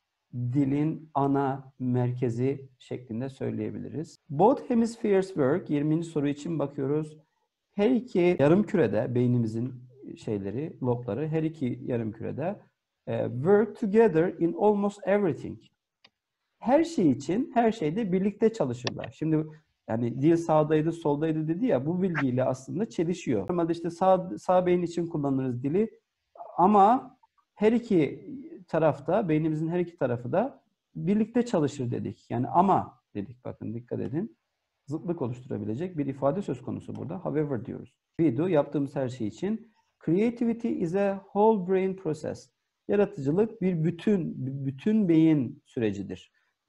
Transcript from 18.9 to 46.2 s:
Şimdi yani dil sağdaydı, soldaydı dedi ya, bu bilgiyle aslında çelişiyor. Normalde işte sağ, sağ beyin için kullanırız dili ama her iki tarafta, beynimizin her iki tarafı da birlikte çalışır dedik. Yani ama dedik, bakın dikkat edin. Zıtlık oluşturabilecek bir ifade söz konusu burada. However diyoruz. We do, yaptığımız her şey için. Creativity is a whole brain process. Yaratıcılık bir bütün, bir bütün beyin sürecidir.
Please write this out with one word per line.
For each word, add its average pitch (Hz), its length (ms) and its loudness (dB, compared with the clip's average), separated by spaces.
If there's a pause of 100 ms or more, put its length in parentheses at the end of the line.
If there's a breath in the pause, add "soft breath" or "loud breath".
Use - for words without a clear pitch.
Şimdi 156 360 0 (420 loud breath)
yani 120 340 -2
dil 165 140 6
sağdaydı, 156 560 2
soldaydı 156 560 -2
dedi 180 180 -2
ya, 135 200 0
bu 180 160 -2
bilgiyle 139 420 0
aslında 135 440 -4
çelişiyor. 160 600 -2
Normalde 170 240 0
işte 170 180 -4
sağ, 185 480 2
sağ 180 280 2
beyin 180 160 2
için 170 240 -4
kullanırız 135 560 -2
dili 175 280 0 (640)
ama 208 600 4 (380)
her 220 180 2
iki 208 580 0 (380)
tarafta, 165 600 0
beynimizin 156 400 0
her 175 120 -2
iki 175 160 -4
tarafı 123 360 -2
da 226 300 -2 (320)
birlikte 214 500 0
çalışır 147 460 0
dedik. 107 400 -8
Yani 117 180 -2
ama 170 520 2 (140)
dedik, 104 300 -10
bakın 107 300 -10
dikkat 117 260 -8
edin. 131 380 -6 (480)
Zıtlık 165 360 -6
oluşturabilecek 120 760 -6
bir 139 80 -2
ifade 139 360 -2
söz 139 200 -6
konusu 104 340 -10
burada. 107 220 -10
However 143 460 -4
diyoruz. - 300 -12 (260)
We 143 160 2
do, 156 100 0
yaptığımız 147 500 0
her 135 120 -2
şey 120 180 -6
için. 202 460 -6 (340 soft breath)
Creativity 233 760 0
is 170 120 -2
a 196 300 0
whole 202 480 2
brain 190 240 0
process. - 540 -6 (380)
Yaratıcılık 202 720 0
bir 180 220 0
bütün, 165 640 0
bir 139 200 -6
bütün 214 420 0
beyin 160 580 4
sürecidir. 101 640 -4 (360)